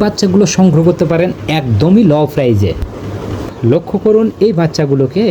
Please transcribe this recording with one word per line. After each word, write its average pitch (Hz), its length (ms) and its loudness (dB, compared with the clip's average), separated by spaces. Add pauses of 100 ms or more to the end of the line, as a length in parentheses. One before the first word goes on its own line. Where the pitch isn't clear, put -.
বাচ্চাগুলো 202 440 0 (120)
সংগ্রহ 165 320 4
করতে 175 220 0
পারেন 170 180 0 (300)
একদমই 147 520 2
লো 151 80 2 (140)
প্রাইসে। 107 380 0 (1000)
লক্ষ্য 175 320 -2
করুন 220 200 2 (200)
এই 220 140 2
বাচ্চাগুলোকে, 143 720 0